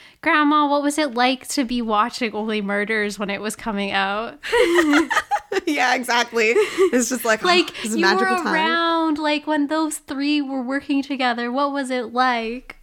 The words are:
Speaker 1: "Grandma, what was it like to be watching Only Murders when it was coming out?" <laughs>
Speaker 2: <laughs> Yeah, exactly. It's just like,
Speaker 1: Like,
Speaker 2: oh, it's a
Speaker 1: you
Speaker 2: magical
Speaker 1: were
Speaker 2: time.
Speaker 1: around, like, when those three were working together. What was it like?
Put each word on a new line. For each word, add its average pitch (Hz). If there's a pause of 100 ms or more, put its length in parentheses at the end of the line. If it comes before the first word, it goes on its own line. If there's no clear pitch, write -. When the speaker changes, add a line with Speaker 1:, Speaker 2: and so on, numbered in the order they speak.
(220)
Speaker 1:
"Grandma, 302
what 285
was 285
it 302
like 254
to 285
be 240
watching 220
Only 214
Murders 208
when 202
it 202
was 214
coming 202
out?" 202
<laughs> -
Speaker 2:
<laughs> 349
Yeah, 277
exactly. 233
It's 339
just 254
like, 220
Speaker 1:
Like, 359
Speaker 2:
oh, - (100)
it's 220
a 233
Speaker 1:
you -
Speaker 2:
magical 381
Speaker 1:
were 339
Speaker 2:
time. -
Speaker 1:
around, 330
like, 302
when 302
those 311
three 294
were 269
working 277
together. 240
What 277
was 277
it 240
like? 240